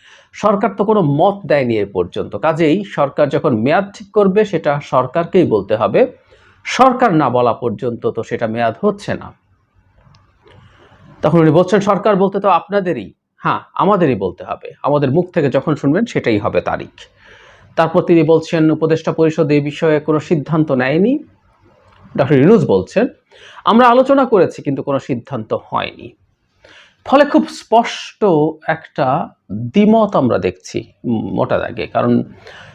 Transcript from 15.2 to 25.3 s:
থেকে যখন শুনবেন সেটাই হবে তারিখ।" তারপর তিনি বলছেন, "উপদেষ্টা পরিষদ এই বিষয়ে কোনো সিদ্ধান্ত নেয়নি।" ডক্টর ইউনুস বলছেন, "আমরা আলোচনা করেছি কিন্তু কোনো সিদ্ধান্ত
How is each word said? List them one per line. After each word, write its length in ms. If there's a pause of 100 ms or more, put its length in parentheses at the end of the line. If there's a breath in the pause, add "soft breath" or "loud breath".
থেকে 180
যখন 260
শুনবেন 300
সেটাই 320
হবে 240
তারিখ।" 280 (880 soft breath)
তারপর 260
তিনি 220
বলছেন, 480
"উপদেষ্টা 400
পরিষদ 400
এই 100
বিষয়ে 380
কোনো 200
সিদ্ধান্ত 520
নেয়নি।" 480 (1000)
ডক্টর 180
ইউনুস 320
বলছেন, 400 (580 loud breath)
"আমরা 220
আলোচনা 380
করেছি 360
কিন্তু 220
কোনো 160
সিদ্ধান্ত 540